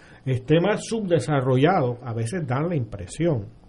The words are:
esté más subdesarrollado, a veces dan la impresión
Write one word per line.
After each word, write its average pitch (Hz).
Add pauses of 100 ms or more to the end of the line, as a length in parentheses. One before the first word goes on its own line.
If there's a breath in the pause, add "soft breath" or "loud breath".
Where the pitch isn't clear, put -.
(240 soft breath)
esté 135
más 202
subdesarrollado, 147
a 120
veces 117
dan 139
la 175
impresión 113 (220)